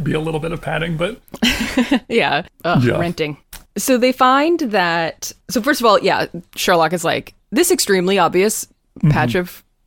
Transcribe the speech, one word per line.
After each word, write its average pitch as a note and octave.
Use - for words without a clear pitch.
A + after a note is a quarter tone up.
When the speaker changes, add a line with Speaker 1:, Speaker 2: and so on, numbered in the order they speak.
Speaker 1:
be D#3
a D#3
little D#3+
bit E3
of E3
padding, D#3+
but F#3
Speaker 2:
<laughs> A#3+
Yeah. D3+
Ugh, E3
Speaker 1:
Yeah. G#2
Speaker 2:
renting. D#3+
So B3
they B3+
find C#4+
that, F3
so A#3
first C4
of A#3
all, G3+
yeah, D#3
Sherlock E3
is F3
like, C3
"This D4+
extremely F#3+
obvious F3+
Speaker 1:
Mm-hmm. D3+
Speaker 2:
patch D3
of F3+